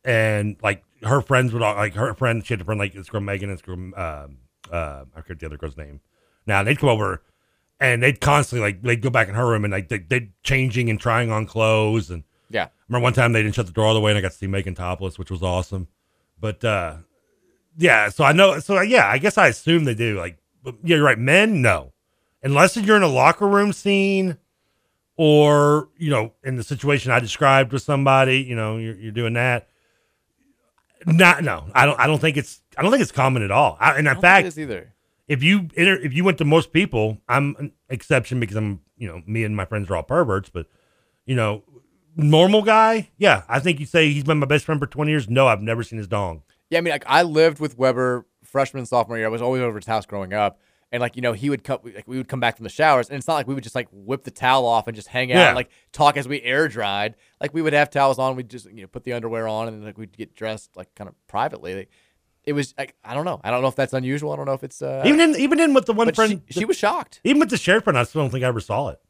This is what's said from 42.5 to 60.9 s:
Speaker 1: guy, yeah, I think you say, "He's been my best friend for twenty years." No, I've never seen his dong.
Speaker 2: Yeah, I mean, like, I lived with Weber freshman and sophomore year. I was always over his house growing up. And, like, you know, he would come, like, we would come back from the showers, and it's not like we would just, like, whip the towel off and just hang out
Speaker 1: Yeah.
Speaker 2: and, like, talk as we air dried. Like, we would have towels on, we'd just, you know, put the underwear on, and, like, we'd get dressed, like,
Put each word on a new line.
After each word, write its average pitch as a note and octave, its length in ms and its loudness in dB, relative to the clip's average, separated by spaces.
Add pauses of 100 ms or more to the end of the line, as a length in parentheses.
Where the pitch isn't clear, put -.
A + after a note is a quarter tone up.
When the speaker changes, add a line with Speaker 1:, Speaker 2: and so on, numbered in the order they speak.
Speaker 1:
guy, A3 560 2
yeah, C#3+ 320 4
I B2+ 100 0
think D3+ 220 -2
you C#3+ 40 -8
say, D#3 280 2
"He's C#3+ 100 -4
been D3+ 160 0
my C#3 60 0
best D3 180 0
friend D#3 160 -2
for C#3 80 -4
twenty D3+ 240 -4
years." C3 180 -2
No, C3 180 4
I've G#2 140 2
never A2+ 220 -4
seen A2+ 140 -12
his G#2 100 -10
dong. F2+ 360 -6 (260)
Speaker 2:
Yeah, E3 80 0
I E3+ 40 2
mean, E3+ 100 -2
like, D3 140 -6
I D#3 180 4
lived D#3+ 360 2
with C3 180 -6
Weber B2+ 480 0 (200)
freshman C3+ 340 -4
and A#2+ 80 -10
sophomore A#2 300 -2
year. A2 80 -2
I A2 40 0
was A2+ 120 -4
always B2+ 200 -2
over A2+ 160 -4
his G2+ 80 -14
house A2 200 -4
growing G2 280 -10
up. G#2 240 -2 (340)
And, A#2+ 100 -4
like, A#2+ 140 -4
you B2 80 -8
know, A#2+ 100 0
he A2+ 160 -4
would C#3 140 -4
come, C3+ 200 -6
like, G#2+ 240 -20
we B2+ 100 -12
would B2+ 100 -10
come C3 120 -8
back A#2 160 -2
from A2+ 100 -18
the G2 40 -10
showers, C#3+ 400 2
and C#3+ 80 -12
it's C3 100 -10
not E3 60 -2
like C#3+ 140 -2
we C#3 80 -6
would B2 80 -10
just, A2+ 100 -18
like, A#2+ 180 -6
whip G2+ 340 -8
the B2 40 -14
towel B2+ 380 0
off A2+ 180 0
and A#2 100 -10
just G#2 120 -18
hang B2+ 240 -4
out B2 80 4
Speaker 1:
Yeah. E3+ 80 8
Speaker 2:
and, G#2+ 80 2
like, B2+ 160 -6 (200)
talk C#3+ 260 2
as B2+ 100 -6
we C#3 160 -6
air C#3 240 0
dried. G#2 480 -4 (260)
Like, C#3+ 100 -6
we D#3+ 120 -4
would D3+ 100 0
have D3 160 2
towels C3+ 300 0
on, C3 160 -4
we'd B2 120 -12
just, G#2 220 -20
you G#2 140 -20
know, F2+ 40 -20
put - 160 -18
the B2 100 -8
underwear A2+ 340 -6
on, A2 220 -4
and, G#2+ 140 -16
like, G#2 140 -18
we'd G#2+ 180 -18
get - 200 -16
dressed, A2 420 -12
like, F#2+ 160 -20